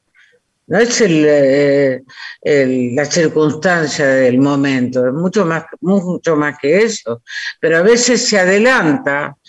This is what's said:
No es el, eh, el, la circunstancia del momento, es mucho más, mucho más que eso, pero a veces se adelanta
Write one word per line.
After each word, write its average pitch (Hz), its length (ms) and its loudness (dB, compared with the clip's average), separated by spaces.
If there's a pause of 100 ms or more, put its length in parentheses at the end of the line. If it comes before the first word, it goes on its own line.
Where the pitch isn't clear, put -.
(680)
No 175 120 -2
es 233 200 0
el, 165 280 2
eh, 139 760 2 (400)
el, 127 540 0
la 147 80 0
circunstancia 156 1000 0
del 131 340 2
momento, 135 680 0
es 127 80 -2
mucho 180 320 -2
más, 160 160 -4 (180)
mucho 175 540 -2
más 147 260 -2
que 151 220 2
eso, 208 400 -6 (380)
pero 160 160 0
a 165 60 2
veces 233 460 2
se 214 80 0
adelanta 180 1000 0 (120)